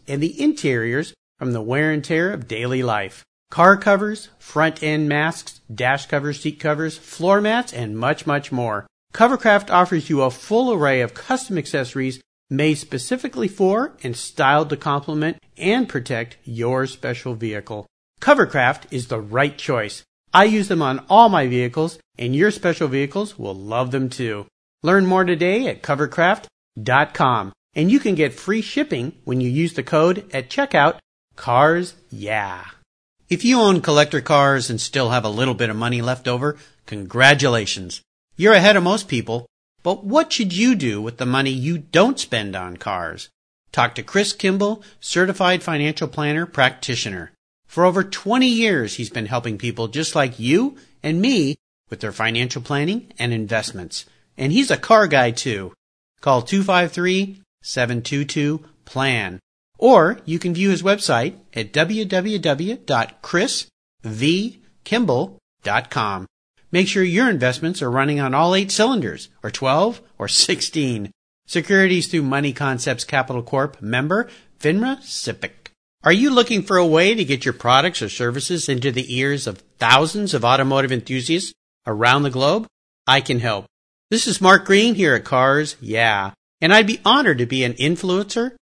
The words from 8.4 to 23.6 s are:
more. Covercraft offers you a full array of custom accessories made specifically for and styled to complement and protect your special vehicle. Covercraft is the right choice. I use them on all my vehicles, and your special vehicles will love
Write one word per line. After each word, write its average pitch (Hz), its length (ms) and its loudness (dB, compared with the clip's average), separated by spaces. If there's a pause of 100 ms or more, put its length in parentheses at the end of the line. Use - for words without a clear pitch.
more. 113 360 -4 (260)
Covercraft 220 580 2
offers 180 400 2
you 143 120 2
a 131 80 2
full 240 420 -2
array 139 300 2
of 117 120 -4
custom 254 420 -4
accessories 131 640 -4 (300)
made 147 260 2
specifically 247 720 -6
for 202 440 0 (100)
and 120 140 -6
styled 147 540 2
to 147 60 -2
complement 151 640 -4 (180)
and 220 320 0
protect 117 560 -6
your 123 420 -2
special 123 480 -8
vehicle. 107 520 -10 (340)
Covercraft 147 720 0
is 123 160 -8
the 113 120 -6
right 127 360 -4
choice. 110 460 -6 (300)
I 185 120 6
use 214 240 2
them 165 140 0
on 131 260 -2
all 226 200 8
my 165 180 2
vehicles, 123 520 -2 (200)
and 120 160 -4
your 185 160 4
special 170 380 -2
vehicles 143 500 -4
will 104 160 -8
love 113 380 -4